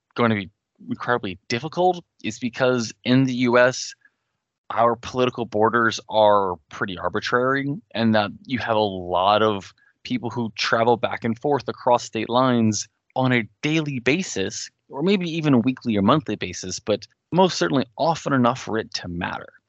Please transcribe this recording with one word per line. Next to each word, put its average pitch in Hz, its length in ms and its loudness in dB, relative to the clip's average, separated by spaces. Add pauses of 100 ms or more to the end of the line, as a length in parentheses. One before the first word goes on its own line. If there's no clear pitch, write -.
(140)
going 120 160 2
to 110 60 2
be 95 140 -6 (380)
incredibly 113 600 -4
difficult, 170 560 -2 (180)
is 104 160 -8
because 123 540 0 (100)
in 127 220 4
the 127 100 0
U 123 240 2
S, 123 380 2 (800)
our 117 220 2
political 123 480 -2
borders 110 640 0
are 104 460 4 (160)
pretty 98 260 -6
arbitrary, 123 720 -2 (220)
and 110 240 2
that 104 160 2 (160)
you 131 120 -4
have 113 180 -2
a 107 40 2
lot 95 640 2
of 104 320 -2 (280)
people 120 280 -6
who 113 260 -6
travel 117 400 2
back 98 280 -4
and 117 140 -2
forth 143 300 -2
across 120 360 0
state 110 260 -6
lines 117 580 2 (260)
on 131 180 0
a 117 140 0 (140)
daily 151 380 -2
basis, 113 720 -2 (180)
or 135 140 -10
maybe 180 260 0
even 151 240 0
a 127 60 6
weekly 123 360 0
or 101 60 2
monthly 110 360 2
basis, 92 420 -8
but - 280 -4 (260)
most 175 260 2
certainly 160 260 0 (140)
often 156 340 -2
enough 123 300 2
for 107 160 -4
it 107 160 -6
to - 140 -10
matter. 90 440 -8 (160)